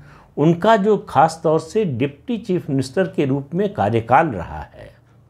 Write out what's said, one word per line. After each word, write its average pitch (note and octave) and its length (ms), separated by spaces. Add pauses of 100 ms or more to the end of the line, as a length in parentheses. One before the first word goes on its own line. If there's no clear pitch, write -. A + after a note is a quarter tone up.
(360)
उनका E3+ 400
जो G#3 240
खास D#3+ 440
तौर D#3+ 160
से G#3+ 260
डिप्टी C#3+ 520
चीफ F3+ 320
मिनिस्टर D3 460
के D#3 100
रूप C#3 280
में G3+ 200
कार्यकाल A#2 540
रहा E2 340
है, - 300 (380)